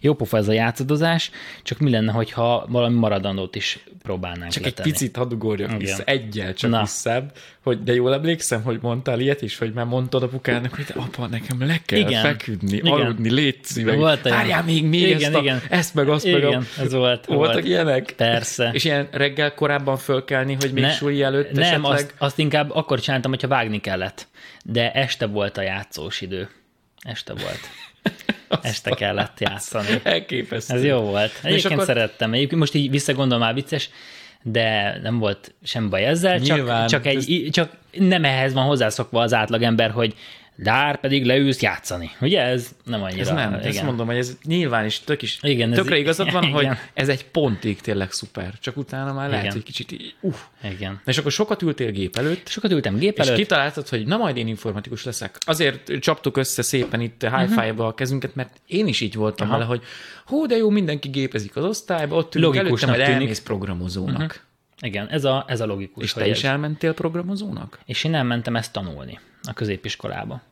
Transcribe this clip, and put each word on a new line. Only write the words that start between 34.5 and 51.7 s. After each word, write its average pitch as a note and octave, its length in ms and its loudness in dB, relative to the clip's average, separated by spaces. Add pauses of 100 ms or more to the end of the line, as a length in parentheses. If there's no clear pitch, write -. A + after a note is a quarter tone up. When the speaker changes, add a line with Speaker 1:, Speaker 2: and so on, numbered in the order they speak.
Speaker 1:
nem A#2 160 -2
volt G2+ 440 -2
semmi A2 260 -2
baj G2 160 2
ezzel, E3+ 360 2
csak, D3 160 4
Speaker 2:
Nyilván, A#2+ 300 2
Speaker 1:
csak B2+ 200 2
egy C#3 100 2
Speaker 2:
ez C3+ 120 -2
Speaker 1:
i-, D#3 220 0
csak D#3+ 200 0 (220)
nem F3+ 320 4
ehhez C3+ 280 2
van C3 140 2
hozzászokva A#2+ 540 2
az A#2 140 4
átlagember, A#2 560 2
hogy A2+ 240 0 (420)
de G2 140 -2
ár C#3+ 300 2
pedig C#3 240 2
leülsz C3 380 4
játszani. F2 480 -2 (100)
Ugye E3 220 2
ez B2 260 0 (160)
nem A2+ 180 -4
annyira, F#2 180 -4
Speaker 2:
Ez F#2+ 80 0
nem, A2 260 0
ezt G#2 120 -4
Speaker 1:
igen. G#2 180 -2
Speaker 2:
mondom, A#2+ 220 -2
hogy A#2 100 0
ez B2 280 -4
nyilván D3 400 0
is G#2+ 160 -4
tök - 220 -4
is, - 200 -6
Speaker 1:
Igen, A#2+ 280 2
ez A#2+ 80 4
Speaker 2:
tökre D#3 180 2
Speaker 1:
i-, D3 40 4
Speaker 2:
igazad E3 320 0
van, F3+ 140 2
Speaker 1:
<laughs> - 20 2
igen. C#3 60 0
Speaker 2:
hogy C#3+ 120 4 (280)
ez C#3 140 0
egy C3+ 160 0
pontig A2+ 560 0
tényleg G2 320 -2
szuper, F#2+ 480 -10
csak C3 160 -8
utána C3+ 360 -6
már C#3 160 -4
lehet, G#2 140 -2
Speaker 1:
Igen. G2+ 120 -2
Speaker 2:
hogy A2 100 -4
kicsit - 280 -10
így, - 280 -14
uff. F3 180 -2 (260)
Speaker 1:
Igen. F#2+ 280 -6 (120)
Speaker 2:
Na C3+ 80 -2
és B2+ 60 2
akkor D3 140 -2
sokat G#3 300 0
ültél C#3+ 280 -2